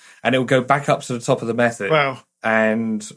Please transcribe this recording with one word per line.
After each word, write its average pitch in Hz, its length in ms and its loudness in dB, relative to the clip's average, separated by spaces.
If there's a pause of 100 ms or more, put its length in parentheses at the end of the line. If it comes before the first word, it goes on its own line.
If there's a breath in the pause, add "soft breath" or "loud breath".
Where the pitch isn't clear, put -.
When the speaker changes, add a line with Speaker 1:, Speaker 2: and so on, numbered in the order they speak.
(220 soft breath)
Speaker 1:
and 120 120 2
it 131 40 2
will 131 60 0
go 131 160 2
back 139 280 0
up - 140 0
to 127 120 -6
the 117 60 -6
top 127 220 0
of 113 60 -4
the 113 60 -2
method 117 360 0
Speaker 2:
Wow. 139 320 0 (200)
Speaker 1:
and, 110 760 0